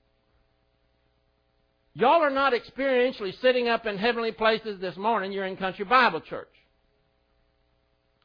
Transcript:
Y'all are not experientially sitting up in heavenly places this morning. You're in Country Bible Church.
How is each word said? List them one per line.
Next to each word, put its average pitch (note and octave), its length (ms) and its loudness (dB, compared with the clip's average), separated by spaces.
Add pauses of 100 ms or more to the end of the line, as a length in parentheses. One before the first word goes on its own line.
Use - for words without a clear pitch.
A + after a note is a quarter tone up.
(1900)
Y'all C4 280 4
are D4 80 2
not C4+ 220 2
experientially B3 880 -2
sitting B3 280 2
up A3+ 160 0
in G#3 140 -4
heavenly A3+ 340 -2
places A3 460 -2
this F3+ 180 -8
morning. G3+ 360 -2
You're F#3+ 140 -6
in F#3+ 100 -8
Country F#3+ 280 -6
Bible G#3 360 4
Church. - 340 -14 (1700)